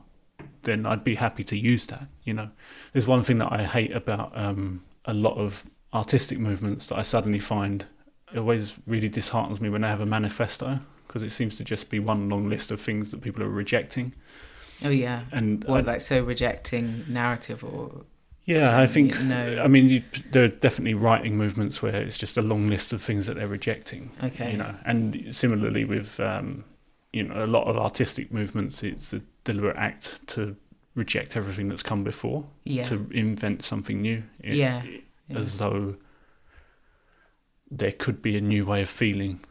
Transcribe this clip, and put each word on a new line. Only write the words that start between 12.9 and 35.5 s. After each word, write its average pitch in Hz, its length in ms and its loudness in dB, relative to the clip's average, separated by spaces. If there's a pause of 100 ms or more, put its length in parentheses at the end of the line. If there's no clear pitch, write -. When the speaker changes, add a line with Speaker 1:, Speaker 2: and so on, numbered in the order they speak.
Speaker 1:
that - 100 -12
people 107 220 -4
are 104 60 -2
rejecting. 117 640 -2 (680)
Speaker 2:
Oh, 147 60 0
yeah. 123 420 2
Speaker 1:
And 107 340 0
Speaker 2:
What, 127 220 4
Speaker 1:
I 117 60 0
Speaker 2:
like, - 80 -2
so 131 220 2
rejecting 120 840 -2
narrative 120 560 -2
or - 420 -10 (380)
Speaker 1:
Yeah, 147 340 6
I 131 80 10
Speaker 2:
something, 135 260 6
Speaker 1:
think, 117 120 -2
Speaker 2:
no. 123 400 0
Speaker 1:
I - 40 6
mean, 131 220 12
you, 127 140 6 (280)
there 127 120 8
are 120 60 8
definitely - 440 2
writing 110 440 4
movements 104 440 0
where 107 140 0
it's 107 220 -4
just - 200 -6
a 120 40 2
long 107 260 2
list 101 260 0
of 104 80 -4
things 101 240 -2
that 113 120 -6
they're 104 100 -6
rejecting, - 640 -6 (120)
Speaker 2:
Okay. 120 280 -4
Speaker 1:
you 104 60 -4
know. 101 180 -6 (100)
And 113 500 0
similarly 110 500 2
with, 107 340 -4
um, 98 460 -4 (480)
you 110 100 -2
know, 101 200 -4
a 107 40 -2
lot 113 200 4
of 113 100 2
artistic - 540 -2
movements, 107 520 -4
it's - 300 -8
a 101 80 -6 (240)
deliberate 101 320 0
act - 500 -6
to 104 280 -6 (400)
reject - 420 -2
everything 98 320 -4
that's - 140 -6
come 104 200 -2
before, 120 420 -4 (200)
Speaker 2:
Yeah. 127 180 -2
Speaker 1:
to 117 280 -4
invent 107 520 -2
something 104 380 -4
new, 113 200 -2 (220)
i-, - 80 -10
Speaker 2:
Yeah. 131 340 0
Speaker 1:
i-, - 160 -14 (280)
Speaker 2:
Yeah. 131 100 -6
Speaker 1:
as 98 180 -4